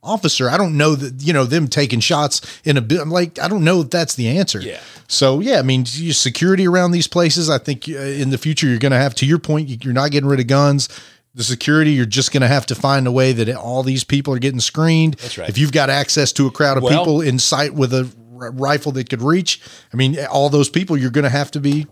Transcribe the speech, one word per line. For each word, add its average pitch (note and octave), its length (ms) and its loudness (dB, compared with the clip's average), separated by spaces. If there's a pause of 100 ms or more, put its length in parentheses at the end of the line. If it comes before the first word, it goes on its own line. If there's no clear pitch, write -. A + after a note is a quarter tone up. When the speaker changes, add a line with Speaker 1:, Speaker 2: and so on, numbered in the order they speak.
Speaker 1:
officer, E3+ 480 -2
I D3 80 2
don't F3+ 180 0
know D3+ 200 2
that, C3 260 -8
you D#3+ 120 0
know, C#3 100 2
them C#3+ 240 0
taking B2 320 0
shots D3 420 0 (220)
in D3 140 2
a B2+ 40 0
bit, C3+ 180 0
I'm D3+ 120 -6
like, F3 280 -2
I E3 80 -2
don't F#3+ 160 0
know E3+ 180 4
if C3+ 100 -6
that's E3 240 -2
the A#2+ 120 -2
answer. D#3+ 320 0
Speaker 2:
Yeah. G#2+ 200 -10 (280)
Speaker 1:
So, C3+ 320 2
yeah, G#3 200 2
I - 20 2
mean, B2+ 300 2
your D#3 220 -4
security F#3 540 2
around F3+ 240 2
these E3+ 160 0
places, F3 420 0
I C#3 100 2
think, - 280 -6
uh, D#3+ 60 -10
in C#3 380 -4
the B2+ 80 0
future, D3+ 280 -2
you're A#2+ 120 2
gonna C3+ 180 2
have, C3+ 180 2
to - 100 -2
your D#3 140 4
point, D3+ 300 -2
you, A#2+ 120 -8
you're C3 120 -4
not C#3 180 2
getting C#3 180 0
rid C#3 100 2
of A#2+ 80 0
guns, C#3+ 420 4 (460)
the A#2 80 -8
security, D3 480 2
you're B2+ 140 2
just A#2+ 260 -2
gonna C3 160 2
have C3+ 200 2
to B2 80 -4
find C3+ 320 0
a B2 40 0
way C3 220 2
that A2+ 220 0
all B2+ 280 -4
these C3 200 -2
people C#3 300 -2
are B2 60 -2
getting C3 200 -2
screened. D#3+ 560 2
Speaker 2:
That's - 220 -12
right. F2 120 -8
Speaker 1:
If G2 80 -4
you've C#3+ 140 2
got C#3 180 2
access C#3 440 0
to C#3 140 0
a B2 40 -4
crowd C#3 260 0
of B2+ 60 0
Speaker 2:
Well B2+ 160 4
Speaker 1:
people E3 220 2
in C3 180 0
sight C#3+ 340 -2
with C3 200 0
a B2+ 160 -2 (300)
r-, A#2+ 120 -12
rifle C#3 420 -2
that C3 160 -6
could A#2 120 -6
reach, E3 400 0 (320)
I A#2 40 -4
mean, C3 280 2
all C#3 240 0
those C#3+ 200 2
people, F3+ 280 -2
you're B2+ 140 -2
gonna C#3+ 180 0
have C#3 220 -2
to D3+ 80 -6
be C#3+ 320 0